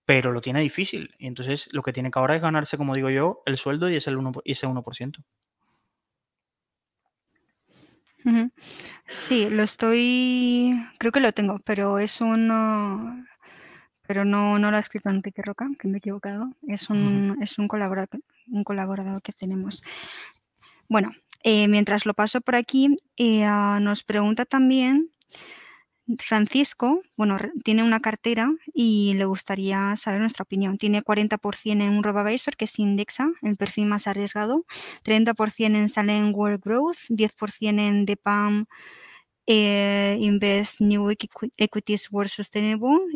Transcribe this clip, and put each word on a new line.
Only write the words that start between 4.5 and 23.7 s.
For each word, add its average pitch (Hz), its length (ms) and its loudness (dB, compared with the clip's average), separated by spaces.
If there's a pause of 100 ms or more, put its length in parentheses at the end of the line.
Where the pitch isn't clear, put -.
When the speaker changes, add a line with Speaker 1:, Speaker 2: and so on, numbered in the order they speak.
Speaker 1:
ese 131 140 -6
uno 127 160 -4
por - 120 -14
ciento. 135 280 -12 (3000)
Speaker 2:
Ujú. 233 260 4 (560)
Sí, 214 440 0
lo 214 120 2
estoy, 247 1120 2 (240)
creo 226 140 0
que 277 80 2
lo 233 120 4
tengo, 208 280 0
pero 202 380 0
es 208 240 -2
un, 226 280 2
ah, 220 720 -2 (840)
pero 202 180 -2
no, 208 340 2
no 208 120 4
lo 214 80 2
ha - 20 0
escrito 208 300 -6
Enrique 196 320 -4
Roca, 208 260 -8 (100)
que - 100 -4
me 196 60 -2
he 202 40 -4
equivocado. 202 520 -8 (160)
Es 202 220 -6
un, 202 440 2
Speaker 1:
Ujú. 214 100 -6
Speaker 2:
es - 160 -8
un 208 100 0
colabora-, 190 400 -4 (400)
un 208 160 -2
colaborador 196 580 -6
que 208 100 -14
tenemos. 190 500 -8 (1080)
Bueno, 220 240 2 (300)
eh, 208 260 4
mientras 208 380 2
lo 208 80 0
paso 214 260 0
por 247 140 -2
aquí, 269 420 4 (220)
eh, 220 260 4
ah, 202 360 2